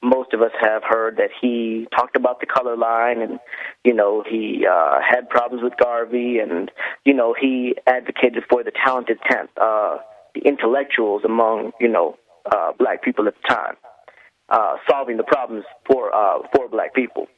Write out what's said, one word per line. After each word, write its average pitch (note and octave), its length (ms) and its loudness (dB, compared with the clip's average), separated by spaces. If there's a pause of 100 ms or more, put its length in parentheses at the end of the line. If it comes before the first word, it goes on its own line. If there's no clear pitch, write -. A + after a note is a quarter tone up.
most B2+ 320 0
of A2+ 100 2
us A2+ 180 2
have A2 280 0
heard A2+ 280 0
that G#2 140 0 (100)
he A#2 520 -2
talked B2 220 -2
about B2 240 0
the - 80 -8
color B2 300 -2
line A#2 440 0
and, A2 200 -6 (420)
you B2 100 6
know, G#2+ 320 2
he, A2 400 -4
uh, D#2+ 360 4
had B2 280 0
problems A#2+ 360 -2
with B2 120 0
Garvey A#2+ 640 0
and, F#2 320 -4 (340)
you C#3 80 6
know, A#2 220 2
he B2+ 400 -2 (140)
advocated B2 600 0
for B2 140 2
the A2 80 -4
talented B2+ 480 0 (100)
tenth, A#2 220 0 (100)
uh, G#2+ 380 2 (380)
the - 60 -6
intellectuals A#2+ 840 0
among, A2 560 0
you A#2 80 4
know, F2 280 0 (380)
uh, E2 240 0
black A#2 240 0
people G#2 240 -2
at G2+ 160 -2
the - 100 -6
time, G#2+ 240 -4 (760)
uh, G#2 260 2 (120)
solving C3+ 280 0
the A2 80 -2
problems A#2 400 -2 (200)
for, B2 300 0
uh, G2 240 2 (160)
for C3+ 140 2
black G#2+ 260 -4
people. - 320 -4 (120)